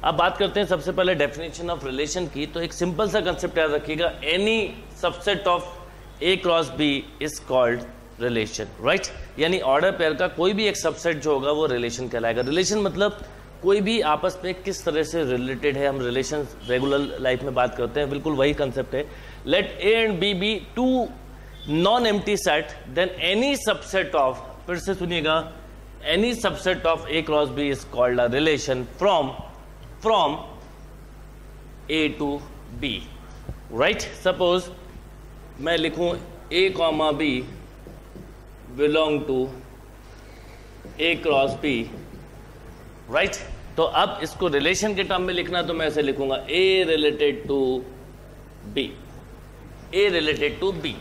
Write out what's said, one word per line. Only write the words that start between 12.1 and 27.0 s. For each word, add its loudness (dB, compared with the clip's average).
Relation 2
मतलब 0
कोई 6
भी 2
आपस 2
में -2
किस -6
तरह 2
से 0
related 0
है, 2
हम 0
रिलेशन 0
regular 2
life 2
में -4
बात 2
करते 0
हैं, 0
बिल्कुल -2
वही 4
concept -2
है। 0
Let 2
A 6
and 2
B 2
be 2
two 4
non-empty 4
set, 2
then 2
any 4
subset 0
of, 4
फिर -2
से -2
सुनिएगा, 0
any 4
subset 0
of 2